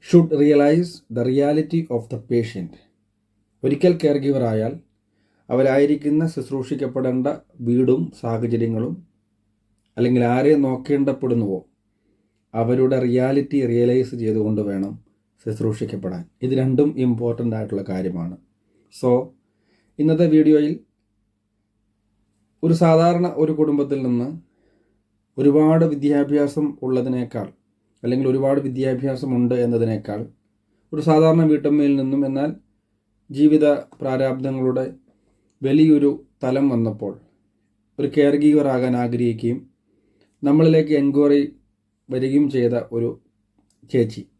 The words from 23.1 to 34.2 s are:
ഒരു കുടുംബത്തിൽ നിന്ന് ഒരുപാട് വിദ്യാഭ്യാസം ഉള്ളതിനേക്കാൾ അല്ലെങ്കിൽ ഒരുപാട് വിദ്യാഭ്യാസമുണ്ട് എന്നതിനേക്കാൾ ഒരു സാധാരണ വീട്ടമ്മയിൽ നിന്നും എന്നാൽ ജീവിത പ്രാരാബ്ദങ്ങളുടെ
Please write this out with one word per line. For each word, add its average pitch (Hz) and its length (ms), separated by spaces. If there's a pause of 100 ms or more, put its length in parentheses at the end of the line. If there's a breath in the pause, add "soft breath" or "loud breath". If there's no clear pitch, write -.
ഒരു 156 160 (100)
കുടുംബത്തിൽ 143 400
നിന്ന് 123 280 (1080)
ഒരുപാട് 156 480
വിദ്യാഭ്യാസം 143 840 (140)
ഉള്ളതിനേക്കാൾ 123 680 (540)
അല്ലെങ്കിൽ 127 280
ഒരുപാട് 135 300
വിദ്യാഭ്യാസമുണ്ട് 127 920 (120)
എന്നതിനേക്കാൾ 110 560 (720)
ഒരു 151 160
സാധാരണ 160 420
വീട്ടമ്മയിൽ 147 460
നിന്നും 135 300
എന്നാൽ 135 240 (800)
ജീവിത 147 360 (320)
പ്രാരാബ്ദങ്ങളുടെ 131 840 (800)